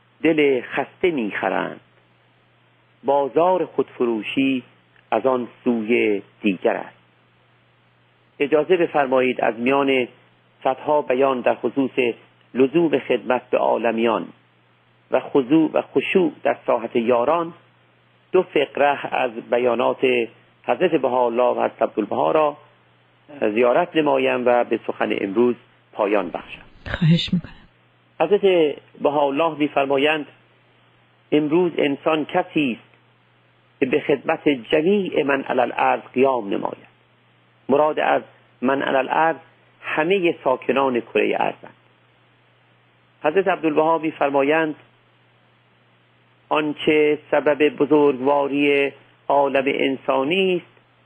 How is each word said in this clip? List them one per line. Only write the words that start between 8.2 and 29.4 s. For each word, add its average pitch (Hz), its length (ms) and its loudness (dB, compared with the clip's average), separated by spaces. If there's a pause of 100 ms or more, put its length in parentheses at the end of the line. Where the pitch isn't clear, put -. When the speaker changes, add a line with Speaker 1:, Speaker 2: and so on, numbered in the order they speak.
Speaker 1:
اجازه 151 380 2
بفرمایید 131 640 0
از - 180 0
میان 135 480 0 (560)
صدها 143 380 0
بیان 131 400 0
در 117 140 0
خصوص 127 360 -2 (640)
لزوم 139 460 2
خدمت 120 500 -2
به - 80 0
عالمیان 113 680 0 (840)
و - 80 2
خضوع 147 540 2
و 135 80 2
خشوع 160 500 0 (120)
در 123 140 0 (100)
ساحت 117 280 -2
یاران، 123 580 0 (800)
دو 180 120 2
فقره 139 720 -2
از 127 160 -2
بیانات 123 720 -2 (580)
حضرت 143 280 0
بهاءالله 123 520 0
و 117 200 0
حضرت 113 180 -4
عبدالبها 113 500 -2
را 151 260 0 (840)
زیارت 123 540 0
نمایم 135 500 0
و 120 180 4
به 113 240 -4
سخن 113 220 -4 (120)
امروز 117 340 2 (380)
پایان 101 360 0
بخشم. - 320 -14 (260)
Speaker 2:
خواهش 165 460 0
می‌کنم. - 180 -4 (680)
Speaker 1:
حضرت 175 560 2 (260)
بهاءالله 143 560 0